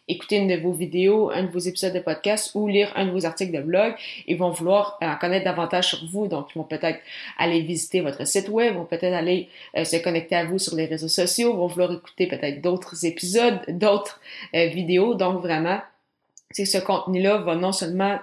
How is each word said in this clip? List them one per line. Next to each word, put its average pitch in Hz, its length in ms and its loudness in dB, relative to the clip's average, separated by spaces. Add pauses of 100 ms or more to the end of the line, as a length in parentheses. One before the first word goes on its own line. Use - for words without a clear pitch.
écouter 160 300 -2
une 196 120 4
de 180 80 4
vos 170 160 0
vidéos, 180 580 4
un 185 140 0
de 180 40 -2
vos 175 100 -6
épisodes 180 360 -2
de 180 40 -2
podcast 208 560 -2
ou 208 140 0
lire 202 260 4
un 190 120 0
de 180 40 0
vos 180 160 0
articles 175 260 -4
de 143 100 -2
blog, 190 320 2 (340)
ils 170 80 2
vont 175 140 2
vouloir, 196 520 2
euh, 170 40 0
en 147 100 -2
connaître 185 300 0
davantage 175 420 0
sur - 240 -4
vous. 202 160 -2
Donc, 143 260 -6
ils 165 40 -8
vont 151 60 -6
peut-être 160 360 -4 (380)
aller 170 240 2
visiter 175 400 -2
votre 139 240 -4
site 196 240 0
web, 226 260 2
vont 170 80 -6
peut-être 180 300 -2
aller, 180 340 2 (280)
euh, 160 80 0
se 165 120 0
connecter 165 400 0
à 170 80 2
vous 180 140 -2
sur 170 180 -4
les 160 80 0
réseaux 160 240 -4
sociaux, 208 480 2
vont 180 100 0
vouloir 175 240 0
écouter 180 380 -4
peut-être 143 320 -6
d'autres 180 440 -2
épisodes, 185 640 2
d'autres, 202 540 0 (340)
euh, 170 120 4
vidéos. 180 480 2
Donc, 185 260 0
vraiment, 170 400 0 (720)
c'est 202 120 -4
que 190 40 -2
ce 196 100 2
contenu-là 185 600 2
va 170 180 -2
non 185 160 0
seulement 190 500 -2